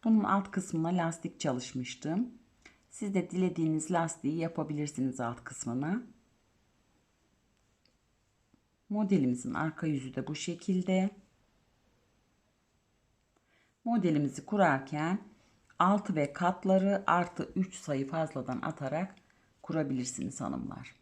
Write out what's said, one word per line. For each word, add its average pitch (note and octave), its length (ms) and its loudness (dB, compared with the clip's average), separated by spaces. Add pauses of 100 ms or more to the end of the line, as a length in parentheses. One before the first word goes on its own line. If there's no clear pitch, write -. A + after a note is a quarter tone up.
Bunun A3 200 6
alt G3 280 0
kısmına E3 360 -2
lastik E3 520 -2
çalışmıştım. D3 880 -2 (600)
Siz G3+ 240 -6
de F3+ 160 2
dilediğiniz E3 640 0
lastiği E3 460 0
yapabilirsiniz D3 840 -2
alt A#2+ 240 -4
kısmına. D3 600 -4 (2750)
Modelimizin F#3+ 640 2
arka D#3+ 340 -2
yüzü C3+ 280 -2
de C3+ 120 -4
bu D3+ 80 -4
şekilde. F#3 760 0 (2750)
Modelimizi F3 600 2
kurarken D#3+ 840 2 (500)
altı G3 340 4
ve C#3+ 180 2
katları F#3+ 720 2
artı - 480 2
üç F#3 200 -2
sayı C#3 320 -4
fazladan C#3 540 -4
atarak D3+ 540 -4 (460)
kurabilirsiniz C3+ 800 -4
hanımlar. - 600 -6